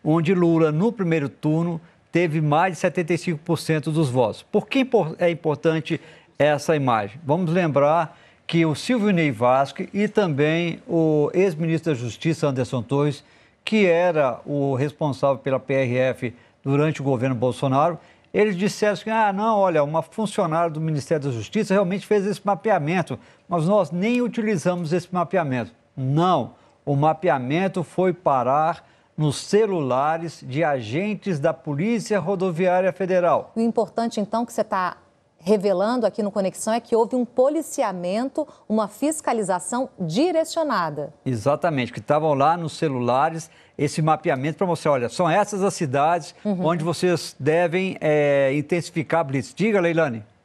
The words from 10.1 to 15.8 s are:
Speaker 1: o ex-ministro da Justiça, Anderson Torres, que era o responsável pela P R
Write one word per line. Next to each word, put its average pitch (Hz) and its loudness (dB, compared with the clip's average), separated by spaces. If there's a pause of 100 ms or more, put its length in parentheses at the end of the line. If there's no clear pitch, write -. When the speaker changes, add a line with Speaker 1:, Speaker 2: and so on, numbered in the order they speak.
Speaker 1:
o 156 2
ex-ministro 165 0
da 127 -2
Justiça, 123 -4
Anderson 127 -2
Torres, 139 -2 (400)
que 214 2
era 165 2
o 139 -2
responsável 139 -2
pela 131 -2
P 131 -4
R 131 0